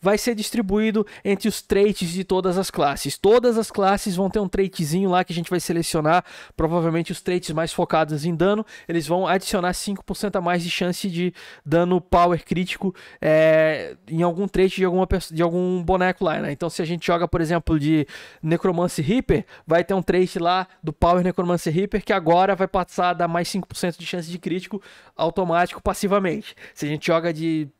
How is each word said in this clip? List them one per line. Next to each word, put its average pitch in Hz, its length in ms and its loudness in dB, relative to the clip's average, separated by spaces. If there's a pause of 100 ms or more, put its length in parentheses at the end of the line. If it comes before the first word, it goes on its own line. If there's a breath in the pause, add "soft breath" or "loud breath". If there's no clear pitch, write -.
vai 202 160 2
ser 240 180 0
distribuído 214 720 0 (160 loud breath)
entre 196 240 0
os - 140 -4
traits 196 480 0
de 180 160 -4
todas 185 320 0
as 190 120 -2
classes. 139 480 -2
Todas 233 400 4
as 220 140 -2
classes 196 440 0
vão 190 140 0
ter 214 100 -2
um 202 80 -2
traitzinho 185 640 0
lá 180 140 2
que - 80 -6
a 165 40 -6
gente 165 140 -6
vai 180 120 0
selecionar, 165 640 0 (320 loud breath)
provavelmente 165 580 0
os - 80 -12
traits 180 300 -4
mais 160 200 -2
focados 156 540 0
em 170 100 0
dano, 202 300 2 (220 loud breath)
eles 165 200 -2
vão 180 180 0
adicionar 180 480 0
cinco - 300 -6
por - 120 -10
cento 208 200 -4
a 196 60 0
mais 175 200 0
de 175 80 -6
chance 180 400 -2
de 175 240 -2 (320 loud breath)
dano 175 360 2
power 175 420 2
crítico, 185 500 -4 (280 loud breath)
é, 156 760 4 (140)
em 160 120 -2
algum 175 260 0
trait 190 280 2
de 185 80 0
alguma 185 240 2
pers-, 180 260 -2
de 160 80 -2
algum 180 400 0
boneco 180 440 0
lá, 156 140 0
né? 151 120 -6
Então, 160 180 -4
se - 120 -8
a 170 40 -2
gente 165 220 -4
joga, 170 200 2
por 175 120 0
exemplo, 160 400 0
de 151 260 2 (380 loud breath)
Necromancy 170 580 0
Reaper, 196 440 0 (200 loud breath)
vai 156 180 4
ter - 100 -2
um 190 100 0
trait 180 340 2
lá 180 300 0 (160 soft breath)
do 156 80 -4
Power 175 320 2
Necromancy 175 460 0
Reaper 190 340 -2
que 220 100 0
agora 185 420 4
vai 185 120 0
passar 180 420 -2
a 180 40 0
dar 170 140 0
mais 170 200 -2
cinco 190 200 -6
por - 80 -16
cento 175 220 -4
de 170 80 -16
chance 165 240 -8
de 175 80 -8
crítico 180 440 -6 (340 loud breath)
automático, 170 680 0
passivamente. 190 760 -2 (180 loud breath)
Se - 120 -8
a 147 40 -2
gente 151 160 -4
joga 165 260 2
de 156 380 -2 (100)